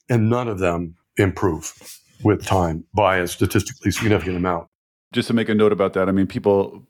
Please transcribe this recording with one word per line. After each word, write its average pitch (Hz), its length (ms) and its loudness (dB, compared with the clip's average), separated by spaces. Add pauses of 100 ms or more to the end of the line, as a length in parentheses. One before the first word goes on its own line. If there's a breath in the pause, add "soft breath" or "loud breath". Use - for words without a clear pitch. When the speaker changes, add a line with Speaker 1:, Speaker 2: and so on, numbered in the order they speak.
Speaker 1:
And 113 220 2
none 120 180 -2
of 98 120 -4
them 87 340 -2 (240)
improve - 840 -2 (240)
with 101 200 2
time 85 400 0 (100)
by 95 240 2
a 90 80 0
statistically - 640 -2
significant 92 460 0
amount. 87 320 -4 (440)
Speaker 2:
Just 120 160 -4
to 117 60 0
make 113 140 0
a 110 60 0
note 107 180 4
about 95 220 0
that, 95 140 0
I 95 40 0
mean, 95 140 2
people - 640 -2